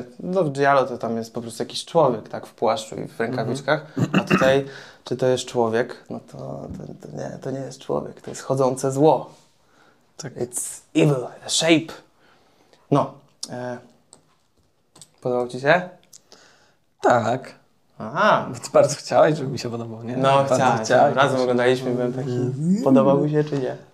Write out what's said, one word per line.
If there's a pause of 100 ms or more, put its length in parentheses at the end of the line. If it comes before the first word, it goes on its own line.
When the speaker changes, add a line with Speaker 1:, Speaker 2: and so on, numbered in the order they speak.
(200)
Speaker 1:
No,
w
Giallo
to
tam
jest
po
prostu
jakiś
człowiek,
tak,
w
płaszczu
i
w
rękawiczkach. (120)
Speaker 2:
Mhm.
Speaker 1:
A
tutaj, (400)
czy
to
jest
człowiek?
No (120)
to,
to,
to
nie,
to
nie
jest
człowiek,
to
jest
chodzące
zło. (840)
Speaker 2:
Tak.
Speaker 1:
It's (160)
evil, (200)
a
shape. (960)
No. (360)
E, (1400)
podobał
ci
się? (1120)
Speaker 2:
Tak. (440)
Speaker 1:
Aha. (160)
Speaker 2:
Ty
bardzo
chciałeś,
żeby
mi
się
podobał,
nie?
Speaker 1:
No,
Speaker 2:
Bardzo
Speaker 1:
chciałem,
Speaker 2:
chciałeś.
Speaker 1:
razem
oglądaliśmy,
byłem
taki,
Speaker 2:
Mhm.
Speaker 1:
podobał
mi
się
czy
nie? (180)